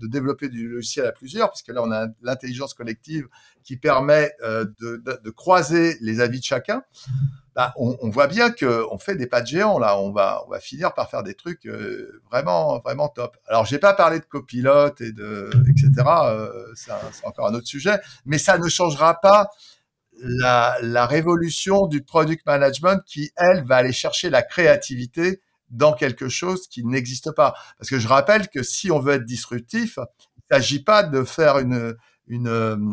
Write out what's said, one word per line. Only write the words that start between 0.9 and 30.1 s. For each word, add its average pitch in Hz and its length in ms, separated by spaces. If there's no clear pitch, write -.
à 113 80
plusieurs, 185 360
puisque - 200
là, 120 140
on 113 80
a 110 160
l'intelligence 127 520
collective 127 540
qui 131 140
permet, 147 540
euh, 110 220
de, 117 180
de, 127 260
de 110 60
croiser 165 720
les 110 180
avis 123 200
de 127 60
chacun. 202 360
Bah, 123 240
on, 123 240
on - 80
voit 123 180
bien 233 220
que 120 420
on 104 60
fait 196 180
des 131 120
pas 120 140
de 113 60
géant, 185 300
là. 104 220
On 98 140
va, 101 340
on - 20
va 98 120
finir 160 320
par 120 160
faire 120 120
des 98 120
trucs, - 320
euh, 104 560
vraiment, 151 480
vraiment 131 300
top. 120 260
Alors, 110 200
j'ai 131 120
pas 196 160
parlé 165 260
de 156 60
copilote 139 760
et 113 100
de, 104 380
et 143 100
cetera. 139 560
Euh, 110 160
c'est - 160
un, 104 80
c'est - 160
encore 117 200
un 107 60
autre 120 140
sujet. 185 320
Mais 147 120
ça 185 200
ne 170 120
changera 160 500
pas 202 300
la, 123 580
la 120 240
révolution 170 840
du 147 140
product 160 440
management 143 600
qui, 147 300
elle, 180 300
va 127 100
aller 127 180
chercher - 360
la 131 120
créativité 147 1000
dans 143 240
quelque 131 360
chose 185 380
qui 120 180
n'existe 127 460
pas. 143 220
Parce - 120
que 135 100
je 110 80
rappelle 139 400
que 131 160
si - 280
on 151 80
veut 139 160
être 123 100
disruptif, 123 720